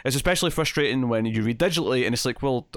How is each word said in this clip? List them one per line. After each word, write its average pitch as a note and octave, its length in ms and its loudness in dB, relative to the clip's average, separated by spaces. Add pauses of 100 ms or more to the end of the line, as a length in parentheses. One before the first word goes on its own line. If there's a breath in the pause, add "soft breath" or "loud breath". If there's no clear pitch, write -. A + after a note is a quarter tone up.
It's C3 100 0
especially F3 360 2
frustrating C3 580 0
when A2+ 160 0
you A2 180 0
read A2+ 160 0
digitally C#3 480 2
and A#2+ 80 0
it's - 100 -2
like, B2+ 180 -4
well, B2+ 340 -2